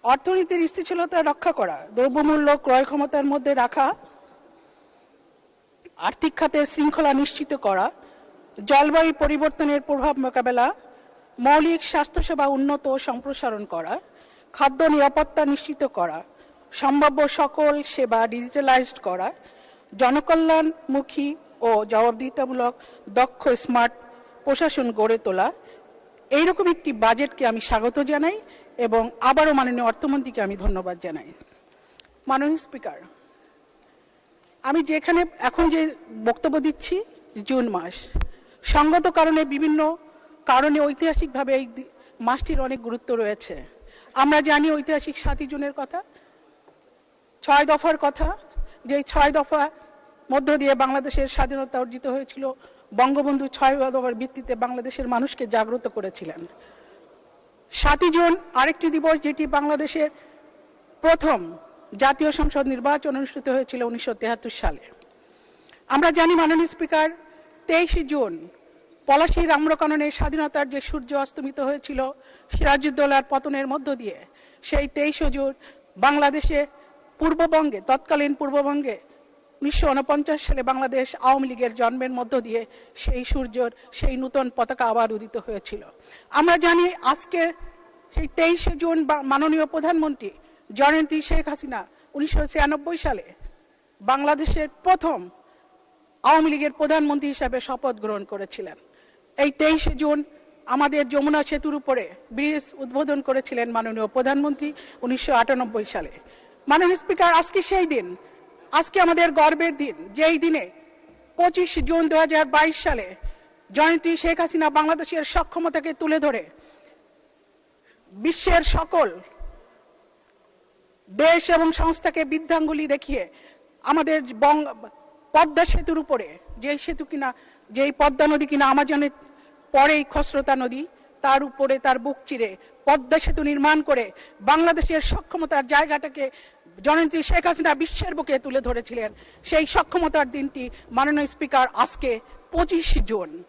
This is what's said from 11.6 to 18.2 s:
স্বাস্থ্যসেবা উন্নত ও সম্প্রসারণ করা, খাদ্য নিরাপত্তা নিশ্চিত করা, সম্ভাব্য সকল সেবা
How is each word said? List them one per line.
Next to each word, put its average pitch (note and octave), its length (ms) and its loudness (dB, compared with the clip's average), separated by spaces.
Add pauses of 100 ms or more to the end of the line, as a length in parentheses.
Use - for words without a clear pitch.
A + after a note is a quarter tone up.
স্বাস্থ্যসেবা D4 640 -2
উন্নত C#4 400 0
ও C4+ 100 0
সম্প্রসারণ B3 680 -6
করা, E3+ 340 -8 (540)
খাদ্য C#4 300 2
নিরাপত্তা D4+ 640 2
নিশ্চিত C#4+ 380 -4
করা, E3+ 400 -4 (480)
সম্ভাব্য C#4+ 560 2
সকল D4 560 0
সেবা A3+ 440 0